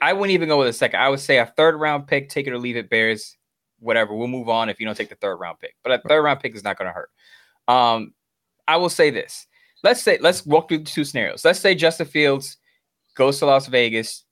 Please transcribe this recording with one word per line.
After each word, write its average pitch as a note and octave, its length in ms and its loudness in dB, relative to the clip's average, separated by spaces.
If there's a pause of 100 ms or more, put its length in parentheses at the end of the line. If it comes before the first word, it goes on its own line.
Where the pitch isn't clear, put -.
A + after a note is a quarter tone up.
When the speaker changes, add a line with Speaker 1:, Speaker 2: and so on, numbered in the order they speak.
Speaker 1:
I D#3+ 100 2
wouldn't G3 220 -2
even E3 140 0
go D3 100 2
with C3+ 100 2
a A#2 40 -2
second. A2+ 260 -2
I B2+ 100 2
would C#3 120 -2
say C#3 180 2
a A#2 80 2 (100)
third D#3+ 200 4
round D3 320 -4
pick, C#3+ 200 -2
take C#3+ 200 -6
it C3 40 -6
or A#2+ 60 -6
leave B2 180 -6
it, A2 140 -8
Bears, A2 460 -2 (420)
whatever. A2+ 340 0
We'll A2+ 140 -6
move B2 220 -8
on A2+ 200 0
if G2 120 -8
you A2 60 -8
don't G#2+ 100 -8
take G#2+ 120 -8
the - 60 -20
third F#2+ 220 -6
round F2 240 -12
pick. - 240 -18
But B2+ 80 -4
a - 20 2
Speaker 2:
Right. A#2+ 140 -4
Speaker 1:
third D#3 140 4
round D3 180 0
pick A#2 160 -12
is G2+ 80 -18
not G2+ 120 -4
gonna F#2 160 -8
hurt. F2 180 -16 (580)
Um, A#2+ 440 2 (540)
I D#3 100 2
will F3 140 2
say D#3 200 2
this. - 360 -10 (380)
Let's B3 180 2
say, F#3+ 180 2
let's F3+ 240 2
walk D#3 240 2
through D#3+ 100 -2
the D#3 60 -8
two D3+ 200 -4
scenarios. A#2+ 400 -6
Let's F3+ 160 4
say F#3+ 160 2
Justin D#3+ 320 0
Fields C#3 480 -2 (580)
goes C#3 240 2
to D#3 80 0
Las C#3 200 4
Vegas. A2+ 640 -2